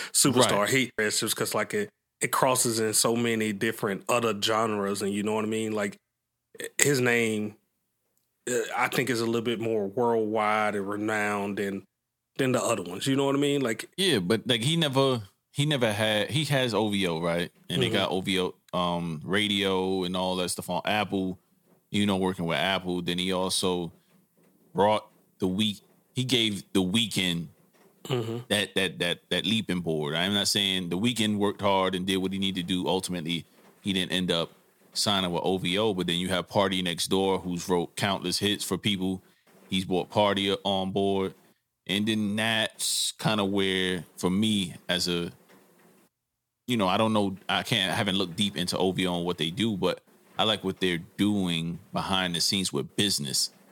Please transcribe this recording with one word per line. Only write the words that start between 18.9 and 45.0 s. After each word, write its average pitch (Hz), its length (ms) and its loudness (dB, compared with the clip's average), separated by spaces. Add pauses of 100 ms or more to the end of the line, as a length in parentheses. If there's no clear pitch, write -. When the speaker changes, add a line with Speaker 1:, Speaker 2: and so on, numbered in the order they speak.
Speaker 2:
radio 95 800 0
and 90 120 -2
all 92 200 -2
that 90 140 -2
stuff - 200 -6
on 87 140 -2
Apple, 98 540 -2 (520)
you 104 160 0
know, 98 100 2
working 92 280 0
with 82 140 0
Apple. 90 440 0
Then 87 160 -2
he 92 140 0
also 90 580 0 (840)
brought 104 340 2 (300)
the 95 100 0
week, 101 320 -2 (340)
he 127 80 -2
gave 117 400 0 (100)
The 98 120 4
Weeknd 90 640 0 (560)
Speaker 1:
Mm-hmm. 117 340 -2 (100)
Speaker 2:
that, - 260 0
that, 92 240 -2
that, 87 220 -2 (100)
that 87 160 -2
leaping 95 340 0
board. 78 360 -2
I'm 95 180 0
not 101 140 0
saying 95 400 0
The 90 100 -2
Weeknd 110 380 0
worked 101 240 0
hard 95 340 2
and 92 100 -4
did 95 120 0
what 95 160 0
he 98 80 -4
needed 95 260 -2
to 95 80 0
do. 85 140 0
Ultimately, 87 560 -2 (360)
he 101 120 -2
didn't 92 180 -2
end 87 220 0
up 85 180 0 (420)
signing 95 380 0
with 85 140 -2
O 95 120 2
V 90 220 -2
O, 110 160 2
but 90 140 -2
then 85 80 0
you 90 120 -2
have 90 200 -2
Party 98 340 2
Next 87 240 -2
Door, 95 320 2
who's 90 300 -6
wrote 87 260 0
countless 95 460 -2
hits 101 240 -2
for 95 120 -2
people. 95 460 -2 (480)
He's 95 140 0
brought 90 260 -2
Party 98 420 2 (120)
on 95 260 0
board. 98 420 0 (540)
And 101 180 0
then 107 300 -2
that's - 840 -2
kinda 107 240 2
where, 95 600 0 (120)
for 90 140 0
me, 101 440 0 (140)
as 90 180 0